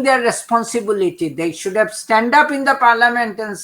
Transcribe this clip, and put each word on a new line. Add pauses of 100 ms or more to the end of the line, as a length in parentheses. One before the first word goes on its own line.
their
responsibility,
they
should
have
stand
up
in
the
parliament
and